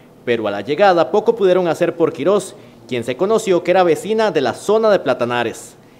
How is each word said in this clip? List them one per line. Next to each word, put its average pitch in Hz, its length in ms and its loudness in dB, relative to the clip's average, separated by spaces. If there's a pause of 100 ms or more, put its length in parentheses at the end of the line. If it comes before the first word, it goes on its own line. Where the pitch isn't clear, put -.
(240)
pero 117 240 -2
a 101 40 -2
la 101 100 -6
llegada 165 480 2
poco 208 260 0
pudieron 180 320 2
hacer 165 280 -2
por 160 180 0
Quirós, 185 400 -2 (340)
quien 120 160 -4
se 127 140 -6
conoció 190 460 0
que 175 80 -2
era 190 100 4
vecina 202 480 0
de 151 120 0
la 117 120 0
zona 220 380 0
de 185 80 4
Platanares. 120 760 -4 (260)